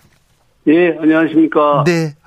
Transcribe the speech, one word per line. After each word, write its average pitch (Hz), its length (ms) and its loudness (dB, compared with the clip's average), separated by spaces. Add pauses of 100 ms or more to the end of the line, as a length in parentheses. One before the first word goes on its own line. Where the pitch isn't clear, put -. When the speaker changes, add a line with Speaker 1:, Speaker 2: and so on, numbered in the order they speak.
(680)
Speaker 1:
예, 165 320 2
안녕하십니까. 151 840 0
Speaker 2:
네. 165 280 -2 (140)